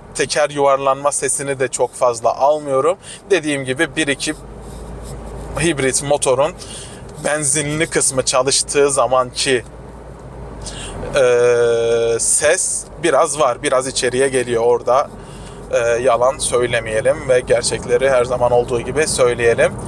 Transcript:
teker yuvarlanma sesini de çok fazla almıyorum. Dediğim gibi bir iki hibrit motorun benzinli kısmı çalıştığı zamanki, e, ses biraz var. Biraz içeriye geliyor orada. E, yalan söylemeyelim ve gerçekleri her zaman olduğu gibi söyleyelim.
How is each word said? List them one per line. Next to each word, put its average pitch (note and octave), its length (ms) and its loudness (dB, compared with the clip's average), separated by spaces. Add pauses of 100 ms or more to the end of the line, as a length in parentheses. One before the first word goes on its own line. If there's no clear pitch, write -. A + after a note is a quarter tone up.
(160)
teker D3 340 0
yuvarlanma C#3 640 2
sesini C#3 480 -4
de B2+ 80 0
çok B2 260 -2
fazla A#2 420 0
almıyorum. D3 600 2 (320)
Dediğim D3+ 360 0
gibi C3 300 -2
bir D3+ 120 0
iki C#3+ 260 -2 (1300)
hibrit C3+ 420 0
motorun C#3 500 2 (720)
benzinli D3+ 640 -2
kısmı C3+ 380 0
çalıştığı C#3 680 2
zamanki, B2+ 720 0 (1500)
e, C#3 80 4 (960)
ses - 640 0 (200)
biraz D3 360 2
var. B2+ 240 0
Biraz C3 240 2
içeriye B2+ 420 0
geliyor A#2+ 340 0
orada. B2 460 2 (640)
E, C3 60 2
yalan A#2+ 600 2
söylemeyelim A#2+ 920 0
ve B2+ 100 6
gerçekleri A#2+ 680 0
her B2 160 4
zaman B2 260 0
olduğu A#2+ 300 2
gibi B2+ 260 -2
söyleyelim. A#2+ 680 2 (140)